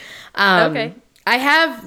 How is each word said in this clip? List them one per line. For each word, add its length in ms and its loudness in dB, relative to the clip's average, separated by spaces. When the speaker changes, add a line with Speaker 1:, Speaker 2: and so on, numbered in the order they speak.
Speaker 1:
Um, 380 2
Speaker 2:
Okay. 220 -6
Speaker 1:
I 100 0
have 500 0